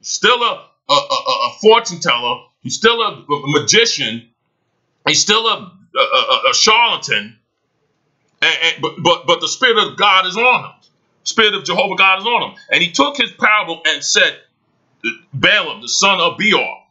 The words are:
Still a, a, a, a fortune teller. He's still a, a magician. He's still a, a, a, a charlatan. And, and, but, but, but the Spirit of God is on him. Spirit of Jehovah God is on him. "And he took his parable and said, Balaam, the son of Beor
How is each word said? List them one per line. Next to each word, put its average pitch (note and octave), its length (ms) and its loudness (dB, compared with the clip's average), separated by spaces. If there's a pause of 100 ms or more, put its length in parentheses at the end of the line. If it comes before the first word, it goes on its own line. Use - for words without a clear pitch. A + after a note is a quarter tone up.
Still A#3+ 420 0
a, G#3 260 -6 (200)
a, - 40 4
a, - 20 4
a C3 560 -2 (100)
fortune G#3+ 380 4
teller. B2 420 -2 (200)
He's - 140 -8
still A#3 260 2
a, F3+ 220 -4
a C#3+ 240 -6
magician. C#3 800 -2 (800)
He's D#3 140 0
still A3+ 260 2
a, E3 240 -4 (240)
a, C3 40 0
a, B2+ 500 2
a B2 40 0
charlatan. D3 840 0 (1000)
And, D#3 220 0
and, D#3 180 -2
but, D#3 200 -6
but, E3+ 260 2
but E3+ 120 2
the D#3 80 -6
Spirit A3 400 2
of - 100 -12
God F#3+ 280 4
is F3+ 100 -6
on A3+ 300 0
him. - 60 -16 (540)
Spirit G#3+ 280 2
of G3 100 -6
Jehovah F3+ 320 -2
God F#3+ 240 2
is G3 60 -10
on G3+ 240 -2
him. - 80 -20 (140)
"And D#3 100 0
he E3+ 100 -2
took C#4 240 -2
his A#3+ 160 -4
parable G#3 560 -2
and C#3+ 160 -2
said, F3 340 0 (960)
Balaam, F3 480 0
the A#2+ 60 -14
son F#3+ 320 0
of E3+ 180 -2
Beor F3 540 -2